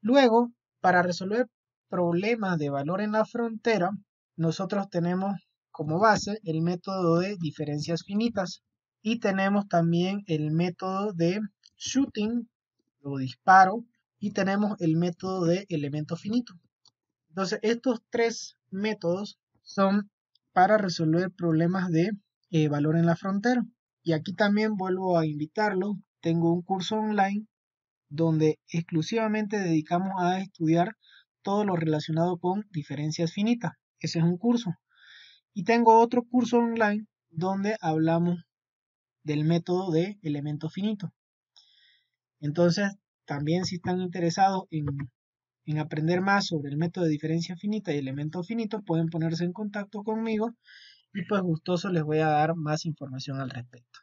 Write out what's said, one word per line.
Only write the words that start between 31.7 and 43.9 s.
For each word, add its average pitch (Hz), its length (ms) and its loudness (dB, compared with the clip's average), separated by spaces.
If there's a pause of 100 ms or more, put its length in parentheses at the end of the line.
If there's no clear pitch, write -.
relacionado 160 600 0
con 185 320 -2
diferencias 156 640 -4
finitas. 214 400 0 (280)
Ese 165 180 -4
es 165 60 2
un 175 120 2
curso. 233 340 0 (840)
Y 196 100 -4
tengo 226 340 6
otro 240 260 4
curso 240 340 2
online 220 480 2 (240)
donde 196 500 -2
hablamos 170 640 2 (800)
del 151 200 -2
método 180 460 0
de 180 320 0
elemento 151 460 -6
finito. 202 440 -6 (1300)
Entonces, 175 520 2 (320)
también 151 400 -2
si 180 120 -6
están 180 240 -4